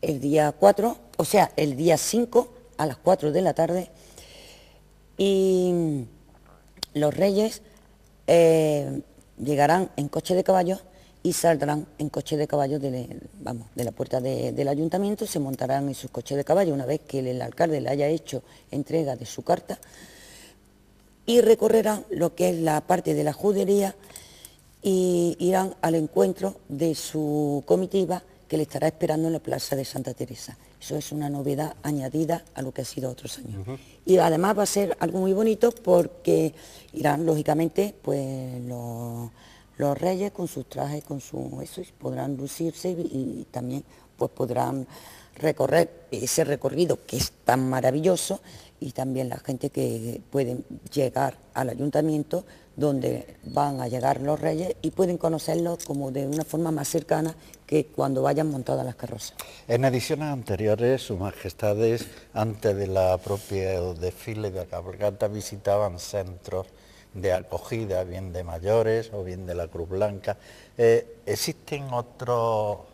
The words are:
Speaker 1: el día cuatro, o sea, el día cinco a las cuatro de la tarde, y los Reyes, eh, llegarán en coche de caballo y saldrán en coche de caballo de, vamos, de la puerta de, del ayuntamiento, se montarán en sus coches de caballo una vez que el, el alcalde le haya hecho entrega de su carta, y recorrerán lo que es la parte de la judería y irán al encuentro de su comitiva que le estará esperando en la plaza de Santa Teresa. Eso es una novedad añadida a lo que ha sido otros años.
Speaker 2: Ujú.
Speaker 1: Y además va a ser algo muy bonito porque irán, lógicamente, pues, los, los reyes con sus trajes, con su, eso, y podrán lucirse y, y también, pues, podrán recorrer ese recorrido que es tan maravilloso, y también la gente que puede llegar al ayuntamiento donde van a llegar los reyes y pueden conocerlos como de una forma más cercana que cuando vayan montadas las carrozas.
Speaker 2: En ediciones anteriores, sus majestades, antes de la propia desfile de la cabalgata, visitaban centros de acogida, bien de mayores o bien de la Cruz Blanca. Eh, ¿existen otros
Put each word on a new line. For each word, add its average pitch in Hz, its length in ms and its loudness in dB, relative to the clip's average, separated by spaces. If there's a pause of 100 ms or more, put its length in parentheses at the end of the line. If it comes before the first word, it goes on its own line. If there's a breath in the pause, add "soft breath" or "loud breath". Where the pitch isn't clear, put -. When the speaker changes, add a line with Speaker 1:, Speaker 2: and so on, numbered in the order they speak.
Speaker 1:
el 151 180 -2
día 147 320 4
cuatro, 202 440 6 (220)
o 170 80 4
sea, 190 300 4
el 143 200 0
día 160 220 6
cinco 233 500 2 (300)
a 151 80 0
las 131 100 -4
cuatro 175 360 2
de 175 100 2
la 165 100 4
tarde, 170 380 0 (1300 loud breath)
y 180 840 2 (920)
los 147 200 2
Reyes, 202 460 2 (640 soft breath)
eh, 156 760 6 (360)
llegarán 147 580 4
en 143 120 -2
coche - 260 -2
de 185 100 4
caballo 190 340 4 (440 soft breath)
y 175 120 0
saldrán 151 520 2 (120)
en 151 100 -4
coche 147 300 -4
de 151 80 0
caballo 143 320 0
de, 127 420 -6 (200)
vamos, 117 340 -8
de 123 100 -4
la 113 80 -4
puerta 131 280 -4
de, 123 320 -2
del 131 160 0
ayuntamiento, 180 580 -2
se - 120 -4
montarán 135 500 -2
en 135 60 -6
sus - 160 -12
coches 120 280 -6
de 143 60 -2
caballo 170 280 2
una 139 140 -2
vez 147 200 -2
que 139 120 -4
el, 131 80 -2
el 127 160 -4
alcalde 151 380 0
le 139 100 -2
haya 143 180 2
hecho 156 340 -2 (280 loud breath)
entrega 143 460 -2
de 113 100 -12
su - 160 -12
carta, - 360 -2 (1500 loud breath)
y 233 160 6
recorrerán 220 680 4
lo 170 240 0
que 180 160 2
es 175 60 0
la 160 240 2
parte 170 340 0
de 147 100 0
la 151 80 2
judería 196 600 2 (880 loud breath)
y 180 560 2
irán 185 440 2
al 165 120 2
encuentro 190 640 0 (120)
de 156 260 0
su 147 720 -2
comitiva 185 560 2 (260 soft breath)
que 156 80 -2
le 156 80 2
estará - 240 0
esperando 160 400 0
en 165 60 0
la 156 40 -4
plaza 135 380 -4
de 135 80 -2
Santa 131 280 -8
Teresa. 113 440 -10 (240 soft breath)
Eso - 160 -8
es 147 160 -8
una 147 180 -4
novedad 143 440 -4 (100)
añadida 151 580 -2 (120)
a 131 80 -8
lo 131 100 -6
que 135 100 -8
ha - 20 -4
sido 131 260 -8
otros - 280 -12
años. 110 220 -10
Speaker 2:
Ujú. 123 180 -10 (280 loud breath)
Speaker 1:
Y 185 100 8
además 175 420 4
va 208 60 4
a - 20 0
ser 196 320 0
algo 175 220 -2
muy 190 140 2
bonito 220 360 4
porque 170 840 2 (420 loud breath)
irán, 151 300 0
lógicamente, 160 800 0
pues, 131 600 -4
los, 117 680 -8 (460 loud breath)
los 143 220 0
reyes 190 340 -2
con 175 160 -6
sus - 200 -10
trajes, 143 360 -6
con 143 160 -8
su, 131 420 -10
eso, 147 180 -12
y 175 40 -10 (120)
podrán 131 400 -6
lucirse 151 540 -6
y, - 20 -4 (500)
y - 100 -14
también, 127 320 -6 (320 soft breath)
pues, - 160 -2
podrán 123 520 -2 (520 loud breath)
recorrer 156 760 2
ese 120 320 0
recorrido 139 640 0
que 120 120 -6
es - 120 -2 (140)
tan 131 260 4
maravilloso, 151 680 2 (420 loud breath)
y 139 100 -8
también 131 360 -4
la 120 80 -6
gente 139 320 -6
que 117 640 -4
puede 127 260 0 (340)
llegar 131 460 0 (160)
al 127 160 -2
ayuntamiento 151 800 -2 (300 loud breath)
donde 131 680 -2
van 143 380 -2
a 123 60 -4
llegar 127 340 0
los 147 180 0
reyes 160 400 -2
y 160 120 -2
pueden 180 260 0
conocerlos 170 680 -2
como 139 260 -6
de 135 160 -4
una 151 200 -4
forma 160 240 -2
más 151 180 -4
cercana 160 460 0 (320 loud breath)
que 151 220 2
cuando 139 340 0
vayan 143 280 2
montadas 131 360 -2
las 123 80 -8
carrozas. 123 400 -12 (340 loud breath)
Speaker 2:
En 120 160 2
ediciones 139 480 0
anteriores, 110 720 0
sus 101 180 -6
majestades, 107 840 -2 (260 loud breath)
antes 107 420 0
de 101 120 -2
la 92 320 4
propia 95 640 -4 (100)
desfile 98 580 -6
de 92 100 -8
la 87 60 -6
cabalgata, 98 640 -4
visitaban 101 680 -2
centros 92 680 -8 (460 loud breath)
de 92 220 0
acogida, 92 720 -4
bien 92 280 -10
de 90 120 -8
mayores 110 680 0
o 104 100 -8
bien 92 220 -8
de 90 120 -6
la 85 120 -4
Cruz 85 220 -8
Blanca. 101 480 -4 (400 loud breath)
Eh, 117 480 4
¿existen - 680 -6
otros 117 840 0 (160)